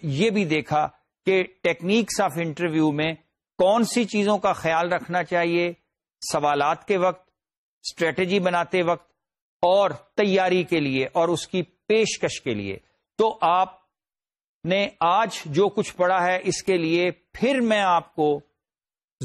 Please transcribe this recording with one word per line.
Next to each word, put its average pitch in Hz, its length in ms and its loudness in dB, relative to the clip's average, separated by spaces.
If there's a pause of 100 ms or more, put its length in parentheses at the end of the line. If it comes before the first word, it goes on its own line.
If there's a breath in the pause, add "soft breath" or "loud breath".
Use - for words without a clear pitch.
یہ 160 260 0
بھی 202 160 0
دیکھا 151 420 0 (380)
کہ 190 180 2 (240)
techniques 190 640 0
of 165 140 -6
interview 156 500 0
میں 156 200 -2 (440)
کون 208 260 4
سی 240 200 0
چیزوں 208 340 0
کا 190 160 0
خیال 165 400 0
رکھنا 175 300 -2
چاہیے 170 500 0 (580)
سوالات 147 560 0
کے 202 100 0
وقت، 180 320 -2 (540)
اسٹریٹجی 180 560 -2
بناتے 175 420 0
وقت 170 300 -2 (500)
اور 185 280 4
تیاری 185 720 0
کے 165 160 0
لیے 131 340 -2
اور 170 160 2
اس 165 180 -4
کی 185 140 -4
پیشکش - 800 -2
کے 123 120 -4
لیے۔ 98 240 -6 (400)
تو 220 240 0
آپ 180 380 0 (920)
نے 196 180 0 (120)
آج 190 300 2 (160)
جو 165 240 2
کچھ - 260 -6
پڑھا 180 300 2
ہے 185 180 0
اس 175 200 -4
کے 190 140 0
لیے 170 340 0
پھر 254 500 -2
میں 214 200 0
آپ 175 340 0
کو 151 240 0 (840)